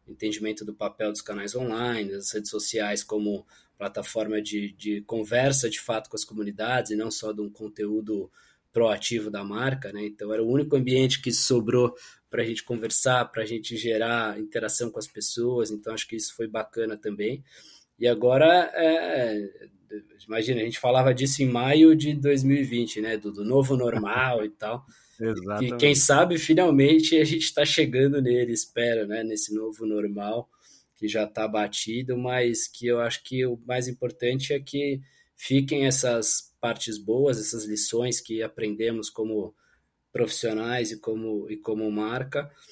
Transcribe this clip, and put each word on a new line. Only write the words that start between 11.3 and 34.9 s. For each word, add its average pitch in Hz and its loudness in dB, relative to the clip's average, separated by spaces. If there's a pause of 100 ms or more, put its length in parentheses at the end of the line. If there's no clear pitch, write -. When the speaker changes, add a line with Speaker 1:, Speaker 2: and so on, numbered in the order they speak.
Speaker 1:
sobrou 120 2 (360)
pra 113 -2
gente 113 -6
conversar, 120 2
pra 113 -4
gente 113 -8
gerar 113 -2
interação 110 -4
com 117 -10
as - -6
pessoas, 117 -2
então 107 -8
acho 107 -6
que 113 -10
isso - -4
foi 113 -4
bacana 110 -4
também. 107 -6 (560)
E 117 -2
agora, 135 6
é... 139 0 (580)
imagina, 113 -2
a 110 -2
gente 117 -4
falava 127 4
disso 135 0
em 135 4
maio 143 8
de 151 0
dois 139 2
mil 139 4
e 135 2
vinte, 120 -2
né, 110 -2
do, 104 -6
do 101 -8
novo 131 4
normal 117 0
e 107 -4
tal. 117 -8 (180)
Speaker 2:
<laughs> - -20
Exatamente. 110 -2
Speaker 1:
E - -6
quem 143 6
sabe, 165 6
finalmente, 160 6
a 156 8
gente 156 0
tá 147 4
chegando 139 2
nele, 123 2
espero, 113 0
né, 113 -4
nesse 107 -4
novo 110 -6
normal, 104 -4 (480)
que 107 -6
já 107 -2
tá 107 -6
batido, 110 -4
mas 123 0
que - -10
eu 120 2
acho 117 -4
que 127 -2
o 120 -4
mais 127 -4
importante 123 -4
é 143 -2
que 143 -4 (380)